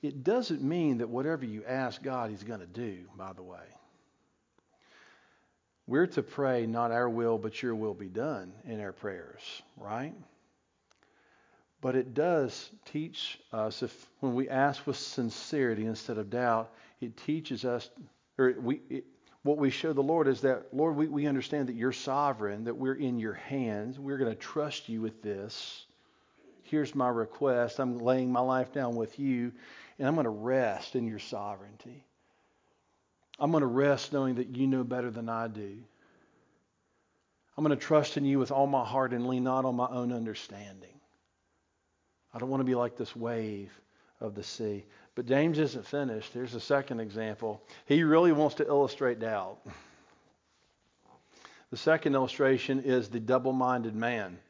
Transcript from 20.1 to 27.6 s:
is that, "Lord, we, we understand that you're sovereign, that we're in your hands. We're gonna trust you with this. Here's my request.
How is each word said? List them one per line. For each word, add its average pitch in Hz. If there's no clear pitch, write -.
is 131
that, 131
"Lord, 151
we, 151
we 147
understand 135
that 117
you're 120
sovereign, 123
that 117
we're 131
in 127
your 110
hands. 120
We're 139
gonna 117
trust -
you 113
with 110
this. 104
Here's 151
my 127
request. 120